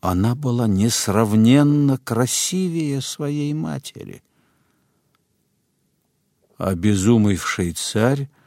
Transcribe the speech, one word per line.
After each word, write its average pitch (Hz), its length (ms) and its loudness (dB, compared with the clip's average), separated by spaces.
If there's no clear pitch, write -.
Она 95 340 0
была 123 320 -2
несравненно 113 1300 2
красивее 143 1040 -4
своей 147 500 -6
матери. 156 720 -10
Обезумевший 98 1160 2
царь 135 580 -2